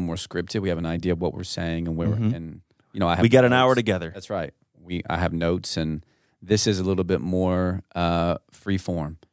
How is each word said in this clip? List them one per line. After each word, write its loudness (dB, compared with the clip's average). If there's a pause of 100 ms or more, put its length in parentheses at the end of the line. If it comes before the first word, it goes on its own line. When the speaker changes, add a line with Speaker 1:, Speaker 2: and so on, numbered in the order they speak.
Speaker 1:
more -4
scripted. -6
We -2
have 0
an -4
idea -2
of -2
what -2
we're -10
saying -4
and -2
where 0
Speaker 2:
Mm-hmm. 0
Speaker 1:
we're, -2
and, -12 (320)
you -6
know, 2
I 2
have 2
Speaker 2:
We 6
got 8
an 4
hour 6
Speaker 1:
notes. 4
Speaker 2:
together. 0
Speaker 1:
That's -14
right. -6 (260)
We, -6
I -2
have 0
notes, -2
and -4 (380)
this 2
is 2
a -2
little 0
bit 0
more, 0 (120)
uh, 0 (140)
free -2
form. -4 (160)